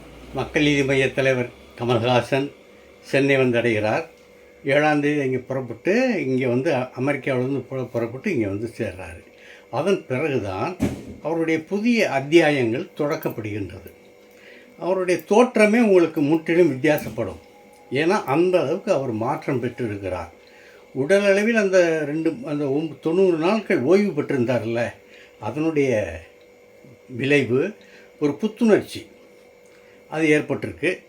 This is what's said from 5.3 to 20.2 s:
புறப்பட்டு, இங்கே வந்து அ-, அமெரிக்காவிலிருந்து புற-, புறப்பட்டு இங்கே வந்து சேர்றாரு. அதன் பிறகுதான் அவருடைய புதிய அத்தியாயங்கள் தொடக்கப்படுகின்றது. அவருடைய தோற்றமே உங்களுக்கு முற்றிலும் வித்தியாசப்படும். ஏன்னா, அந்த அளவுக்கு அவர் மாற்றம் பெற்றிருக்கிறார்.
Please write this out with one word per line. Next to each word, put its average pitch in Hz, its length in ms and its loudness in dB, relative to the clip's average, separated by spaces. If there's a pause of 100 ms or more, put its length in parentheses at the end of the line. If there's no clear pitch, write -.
புறப்பட்டு, 151 880 -2
இங்கே 131 200 0
வந்து 127 280 0
அ-, 127 160 -4 (100)
அமெரிக்காவிலிருந்து 135 600 -2
புற-, 131 240 -8
புறப்பட்டு 120 480 -6
இங்கே 117 140 -2
வந்து 107 320 -6
சேர்றாரு. 87 460 -10 (460)
அதன் 165 360 -2
பிறகுதான் 127 720 -4 (460)
அவருடைய 160 420 -2
புதிய 208 460 0
அத்தியாயங்கள் 143 880 2
தொடக்கப்படுகின்றது. 107 960 -6 (840)
அவருடைய 180 500 0
தோற்றமே 220 520 4
உங்களுக்கு 175 400 4
முற்றிலும் 160 520 4
வித்தியாசப்படும். 117 680 -2 (520)
ஏன்னா, 165 340 0
அந்த 175 360 2
அளவுக்கு 170 320 -2
அவர் 135 180 -2
மாற்றம் 123 520 -4
பெற்றிருக்கிறார். 98 800 -6 (540)